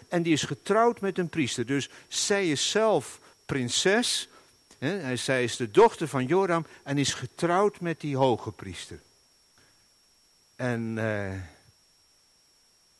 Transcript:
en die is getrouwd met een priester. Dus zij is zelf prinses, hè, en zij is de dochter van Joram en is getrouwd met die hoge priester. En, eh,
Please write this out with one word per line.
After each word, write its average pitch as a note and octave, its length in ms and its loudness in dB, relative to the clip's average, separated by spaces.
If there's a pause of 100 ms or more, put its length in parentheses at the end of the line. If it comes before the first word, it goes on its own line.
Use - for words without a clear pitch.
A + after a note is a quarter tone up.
en F3 160 0
die E3 100 2
is C#3+ 100 0
getrouwd A3 580 0
met G3 160 -4
een F3 120 -2
priester. B2+ 360 -2
Dus C#3 240 -2 (180)
zij G3 420 0
is C#3 200 0
zelf G#3 500 2 (260)
prinses, F3+ 840 0 (480)
hè, F3+ 220 -4
en B2+ 200 -4
zij C3 240 2
is A2+ 120 -2
de A2+ 160 -6
dochter F3+ 360 6
van B2+ 180 -2
Joram E3+ 400 2 (180)
en C#3+ 140 -4
is C#3 160 0
getrouwd F3+ 640 0
met E3+ 220 -6
die C#3+ 160 -4
hoge B2 340 2
priester. - 500 -14 (1500)
En, A#2 420 -4
eh, G#2 360 -4 (1700)